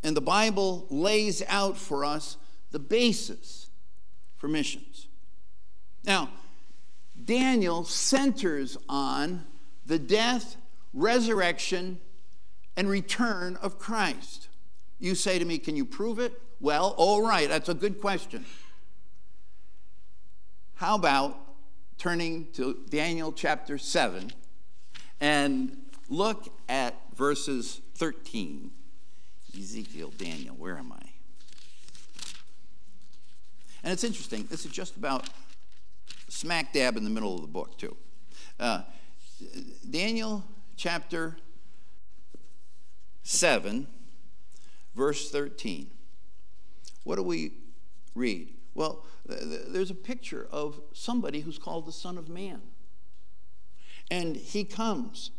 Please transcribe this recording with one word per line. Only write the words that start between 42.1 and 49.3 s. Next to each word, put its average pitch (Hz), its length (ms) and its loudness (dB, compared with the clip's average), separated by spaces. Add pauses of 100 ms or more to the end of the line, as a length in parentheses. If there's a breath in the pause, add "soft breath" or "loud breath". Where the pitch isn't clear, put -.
seven, 123 640 4 (1080 soft breath)
verse 143 360 0
thirteen. 110 600 -2 (1120 loud breath)
What 175 140 0
do 196 80 0
we 170 280 0 (640)
read? 101 400 0 (200)
Well, - 300 -2 (220 loud breath)
th-, - 140 -4